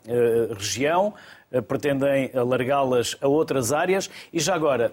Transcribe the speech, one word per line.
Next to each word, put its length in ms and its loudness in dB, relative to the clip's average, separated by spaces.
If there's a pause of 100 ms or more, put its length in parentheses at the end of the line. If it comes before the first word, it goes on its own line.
eh, 460 2
região? 640 -2 (380)
Eh, 80 0
pretendem 720 0
alargá-las 880 0
a 80 0
outras 440 2
áreas? 380 0 (220)
E 80 -2
já 140 0
agora, 380 0